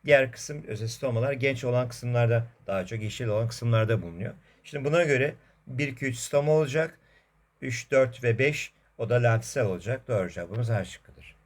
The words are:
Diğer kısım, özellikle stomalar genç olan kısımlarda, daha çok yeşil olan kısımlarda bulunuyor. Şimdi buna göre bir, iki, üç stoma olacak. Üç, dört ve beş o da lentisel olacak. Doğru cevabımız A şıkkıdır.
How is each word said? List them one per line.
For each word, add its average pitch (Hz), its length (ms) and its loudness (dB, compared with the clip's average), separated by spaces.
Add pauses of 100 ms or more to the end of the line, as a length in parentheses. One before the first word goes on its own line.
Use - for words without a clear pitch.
Diğer 135 260 6
kısım, 147 360 -12
özellikle 110 200 -6
stomalar 123 440 -2
genç 135 320 -2
olan 123 260 0
kısımlarda, 120 580 2 (200)
daha 95 180 -2
çok 110 160 -8
yeşil 107 260 -6
olan 110 200 0
kısımlarda 113 540 2
bulunuyor. 87 320 -8 (300)
Şimdi 139 220 -8
buna 165 180 4
göre 143 320 2 (320)
bir, 135 200 -4
iki, 135 180 -8
üç 123 120 -4
stoma 147 340 0
olacak. 156 480 0 (640)
Üç, 127 300 -6
dört 131 320 2
ve 117 160 2
beş 147 340 0 (240)
o 110 120 -6
da 120 60 4
lentisel 117 500 2
olacak. 98 420 -4
Doğru 95 220 -2
cevabımız 95 400 -6
A 101 160 0
şıkkıdır. - 500 -20 (100)